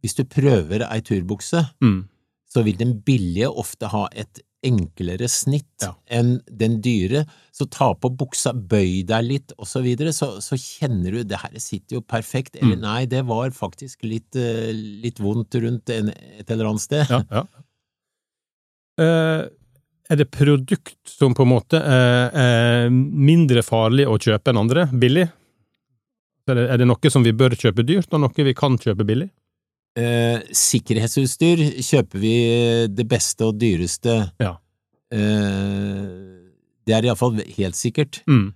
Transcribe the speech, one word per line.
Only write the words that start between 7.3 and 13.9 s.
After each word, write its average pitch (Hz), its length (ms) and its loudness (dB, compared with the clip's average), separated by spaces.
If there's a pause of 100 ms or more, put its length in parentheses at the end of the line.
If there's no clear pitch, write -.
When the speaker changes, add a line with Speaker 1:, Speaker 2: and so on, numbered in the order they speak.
Speaker 1:
Så - 160 -6
ta 135 280 0
på 127 200 -2
buksa, 127 380 -4
bøy 95 500 0
deg 110 220 -2
litt, 139 320 -6
og 107 100 -16
så 127 160 -4
videre, 123 300 -2
så, 123 260 -4
så - 160 -6
kjenner 113 560 -4
du, 117 120 -4
det 98 180 -8
her - 180 -14
sitter - 380 -10
jo 117 40 -8
perfekt, 120 540 -6
eller 110 220 2
Speaker 2:
Mm. - 40 -8
Speaker 1:
nei, 113 240 -4
det 127 200 -4
var 120 240 -4
faktisk 127 540 -12